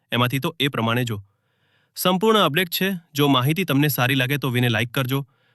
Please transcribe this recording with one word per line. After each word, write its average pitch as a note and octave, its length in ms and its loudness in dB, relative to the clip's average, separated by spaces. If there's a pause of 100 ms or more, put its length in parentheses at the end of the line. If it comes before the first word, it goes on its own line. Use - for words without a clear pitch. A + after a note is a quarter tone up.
(120)
એમાંથી, B2 260 0
તો D#3+ 120 -4 (100)
એ C3+ 80 0
પ્રમાણે A2+ 360 -2
જો. A2+ 120 -6 (800)
સંપૂર્ણ F#3 420 2
અપડેટ F3 320 2
છે. F#3 180 -2 (260)
જો C#3+ 140 2
માહિતી C#3 360 2
તમને D3 240 2
સારી B2 260 0
લાગે C3 240 0
તો C3+ 120 -4
વિને B2 180 2
લાઈક A2+ 220 0
કરજો. C3+ 280 -2 (360)